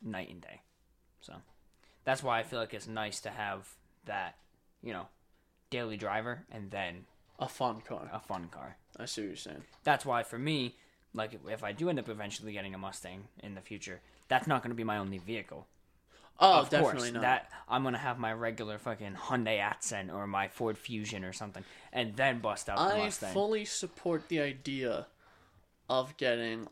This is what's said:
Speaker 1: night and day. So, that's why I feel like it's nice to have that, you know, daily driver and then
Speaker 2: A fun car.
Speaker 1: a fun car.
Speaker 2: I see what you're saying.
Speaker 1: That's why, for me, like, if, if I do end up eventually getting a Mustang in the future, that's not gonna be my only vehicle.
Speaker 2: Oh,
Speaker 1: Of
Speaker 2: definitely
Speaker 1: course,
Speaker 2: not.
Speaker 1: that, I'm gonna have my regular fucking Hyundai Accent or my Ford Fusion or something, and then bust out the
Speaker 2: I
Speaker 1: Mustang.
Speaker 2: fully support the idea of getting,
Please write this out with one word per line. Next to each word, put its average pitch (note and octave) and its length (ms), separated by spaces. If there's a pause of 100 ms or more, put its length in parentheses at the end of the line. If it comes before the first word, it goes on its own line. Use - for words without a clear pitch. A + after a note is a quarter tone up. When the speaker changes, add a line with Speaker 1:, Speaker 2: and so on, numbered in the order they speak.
Speaker 1:
night G2 260
and F2 120
day. - 200 (600)
So, - 140 (680)
that's C3 160
why B2 200
I - 20
feel A#2+ 160
like A2+ 160
it's G#2+ 140
nice G#2+ 320
to G#2+ 100
have G2+ 380 (380)
that, F#2+ 280 (480)
you A2+ 100
know, F#2 140 (640)
daily A#2 260
driver A2 540
and G#2 220
then F2+ 320 (340)
Speaker 2:
A C3 100
fun A#2 340
car. - 300
Speaker 1:
a A2 60
fun F2+ 300
car. D2 260 (240)
Speaker 2:
I A#2 60
see - 160
what G#2 80
you're F2 80
saying. D2+ 260 (220)
Speaker 1:
That's C#3+ 200
why, A#2+ 200
for - 120
me, C3+ 380 (400)
like, A2 200
if, D#2+ 140
if A#2+ 140
I G#2 80
do D3 180
end D#3 120
up G#2 80
eventually G#2 460
getting G2 200
a F#2+ 40
Mustang F#2+ 500 (120)
in G2+ 140
the F#2+ 60
future, F#2+ 400 (260)
that's B2+ 220
not C3 160
gonna A#2+ 100
be A#2 80
my G#2+ 160
only G2 200
vehicle. F#2+ 500 (720)
Speaker 2:
Oh, F3 220
Speaker 1:
Of C3 80
Speaker 2:
definitely D3 320
Speaker 1:
course, A#2+ 100
Speaker 2:
not. A#2 100
Speaker 1:
that, B2 280 (180)
I'm C3+ 160
gonna B2 120
have B2 220
my A2+ 140
regular A2+ 440
fucking G#2 380
Hyundai A2 460
Accent G2+ 500
or G2+ 160
my G2 220
Ford A2 280
Fusion G#2 460
or F#2 100
something, F#2+ 300 (300)
and A2+ 240
then C3 240
bust G#2+ 280
out G2+ 80
the F#3+ 200
Speaker 2:
I G#3 80
Speaker 1:
Mustang. G3+ 280
Speaker 2:
fully G#3 320
support E3+ 640
the E3 120
idea C3 680 (840)
of C3 280
getting, A#2 560